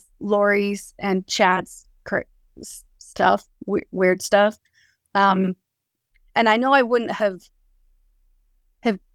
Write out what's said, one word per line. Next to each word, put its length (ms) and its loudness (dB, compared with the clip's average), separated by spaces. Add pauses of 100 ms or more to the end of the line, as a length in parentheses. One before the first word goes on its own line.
(200)
Lori's 800 -2
and 280 -2
Chad's 580 -2 (200)
cr-, 160 -4 (380)
s-, 240 -18 (160)
stuff, 460 -2 (200)
we-, 260 -4
weird 300 0
stuff. 360 2 (580)
Um, 400 2 (800)
and 120 2
I 100 4
know 160 0
I 100 6
wouldn't 280 -2
have, 300 -4 (1400)
have 180 -2 (160)